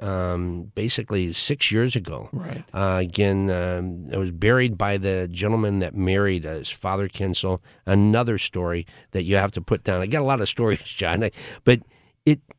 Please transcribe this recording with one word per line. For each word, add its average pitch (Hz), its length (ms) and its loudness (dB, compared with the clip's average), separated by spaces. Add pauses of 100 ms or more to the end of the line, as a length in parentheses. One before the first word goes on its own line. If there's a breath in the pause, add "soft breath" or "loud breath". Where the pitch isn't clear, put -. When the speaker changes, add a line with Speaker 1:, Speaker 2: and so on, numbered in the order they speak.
Speaker 1:
um, 90 760 -4
basically 104 580 -2
six - 380 -2
years 120 240 0
ago. 82 380 -6
Speaker 2:
Right. - 320 -10 (100)
Speaker 1:
Uh, 95 280 2
again, 98 480 2
um, 90 640 -4
I 92 40 -4
was 95 160 -2
buried 110 440 2
by 101 220 0
the 95 320 -2
gentleman 101 480 0
that 90 160 -2
married 95 500 2
us, 78 260 -8
Father 98 380 -4
Kinsel. 92 540 -2 (240 soft breath)
Another 107 520 4
story 87 480 -4 (260 loud breath)
that 95 120 -2
you 98 120 2
have 101 160 2
to - 80 -4
put 92 240 -2
down. 92 160 0
I 95 60 -2
got 147 160 0
a - 20 0
lot 135 160 2
of 98 80 0
stories, 110 300 0
<laughs> - 60 -14
John, 92 400 -2
I, 98 60 0 (340 loud breath)
but 123 160 6 (440 soft breath)
it, 151 160 4 (180)